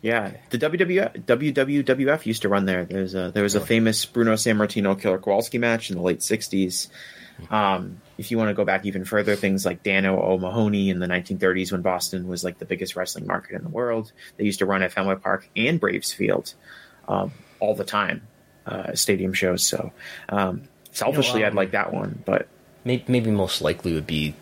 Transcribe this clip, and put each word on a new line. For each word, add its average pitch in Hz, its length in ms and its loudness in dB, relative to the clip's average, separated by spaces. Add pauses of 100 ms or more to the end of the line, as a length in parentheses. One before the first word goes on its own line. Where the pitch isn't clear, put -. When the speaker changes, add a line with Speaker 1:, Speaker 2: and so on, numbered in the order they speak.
Speaker 1:
Yeah. 110 300 0 (180)
The 120 80 -2
W 156 200 0
W 180 240 2
F, - 240 -4
W 135 260 2
W 139 320 2
W 131 260 2
F 156 180 0
used 113 160 -2
to 107 60 2
run 98 160 4
there. 92 200 0
There's 95 300 -4
a, 90 180 -2
there 104 100 2
was 101 120 2
a 101 40 6
Speaker 2:
Really? - 80 -4
Speaker 1:
famous 113 380 4
Bruno 113 280 2
Sammartino 104 680 2
Killer 95 180 2
Kowalski 107 400 0
match 117 320 0
in 92 80 -4
the 87 60 -4
late 90 180 2
sixties. 95 680 -2 (600)
Um, 95 520 0 (160)
if - 140 -8
you 113 60 0
wanna 107 160 2
go 104 100 0
back 95 220 0
even 95 180 -4
further, 104 320 0
things 95 300 0
like 87 180 -4
Dano 95 380 2
O'Mahony 98 680 2
in 90 100 0
the 90 80 -2
nineteen 90 300 -2
thirties 92 340 2
when 92 100 -2
Boston 90 460 -2
was, 90 160 -6
like, 87 160 -6
the - 60 -10
biggest 92 300 -6
wrestling - 320 -6
market 90 280 -4
in - 80 -8
the - 60 -8
world, 113 420 -4 (260)
they 107 80 -2
used 101 140 0
to 98 60 2
run 95 180 0
at 92 100 -2
Fenway 95 220 0
Park 95 400 -4
and 135 240 2
Braves 95 340 -2
Field, - 400 -2 (540)
um, 98 260 -2 (260)
all 104 160 2
the 98 80 -4
time, 98 380 0 (440)
uh, - 300 -6
stadium 95 380 2
shows. 92 300 0
So, - 280 -2 (380)
um, 95 340 0 (280)
selfishly, 123 480 0
Speaker 2:
You 107 60 4
know, - 20 2
Speaker 1:
I'd 101 40 2
Speaker 2:
um, 101 40 -4
Speaker 1:
like 95 160 2
that 101 220 -2
one, 101 320 -6
but - 220 0 (380)
Speaker 2:
may-, 123 220 0
maybe 120 240 2
most 98 300 2
likely 87 320 0
would 78 140 -2
be 76 340 -2